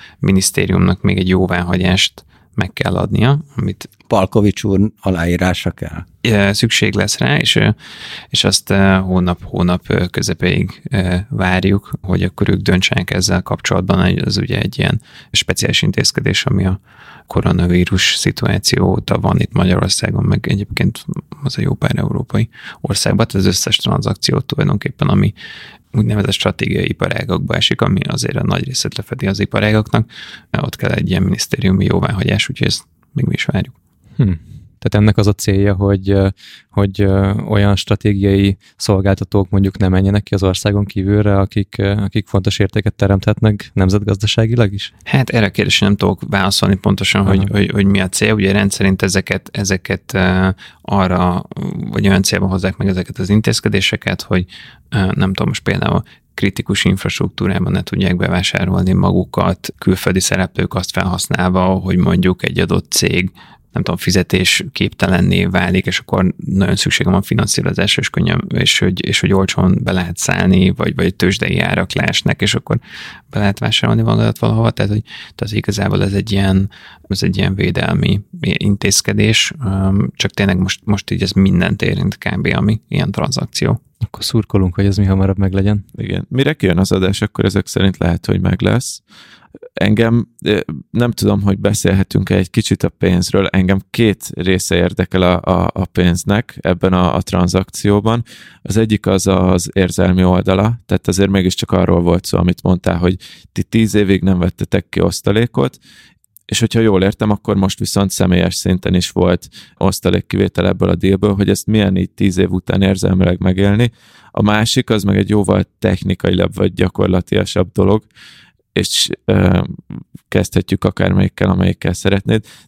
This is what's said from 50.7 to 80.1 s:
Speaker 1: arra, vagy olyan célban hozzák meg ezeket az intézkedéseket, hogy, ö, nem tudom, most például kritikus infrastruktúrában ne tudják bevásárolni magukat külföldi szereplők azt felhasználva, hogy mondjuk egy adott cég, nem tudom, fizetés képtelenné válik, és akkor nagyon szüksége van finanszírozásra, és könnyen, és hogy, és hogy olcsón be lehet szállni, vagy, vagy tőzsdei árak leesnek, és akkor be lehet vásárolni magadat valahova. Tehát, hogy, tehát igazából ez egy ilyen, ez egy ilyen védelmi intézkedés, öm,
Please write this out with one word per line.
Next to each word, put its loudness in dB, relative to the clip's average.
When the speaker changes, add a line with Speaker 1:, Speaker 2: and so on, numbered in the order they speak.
Speaker 1:
arra, 0
vagy 0
olyan 4
célban 0
hozzák -2
meg -2
ezeket -4
az -4
intézkedéseket, 0
hogy, -2
ö, -4
nem 0
tudom, -2
most -6
például -2
kritikus -2
infrastruktúrában -2
ne 0
tudják -2
bevásárolni 0
magukat 0
külföldi 0
szereplők -4
azt -4
felhasználva, 0
hogy 0
mondjuk 2
egy -2
adott -2
cég, 0
nem -4
tudom, -4
fizetés 0
képtelenné 0
válik, 0
és -4
akkor 0
nagyon 0
szüksége 0
van 2
finanszírozásra, 0
és -4
könnyen, -2
és 0
hogy, 0
és -2
hogy 0
olcsón 2
be -2
lehet -4
szállni, 2
vagy, -2
vagy -2
tőzsdei 0
árak -2
leesnek, -2
és 0
akkor -2
be -4
lehet 0
vásárolni 0
magadat 2
valahova. 2
Tehát, -2
hogy, -2
tehát -6
igazából -2
ez 0
egy -2
ilyen, 2
ez -4
egy 0
ilyen 0
védelmi 0
intézkedés, 0
öm, 0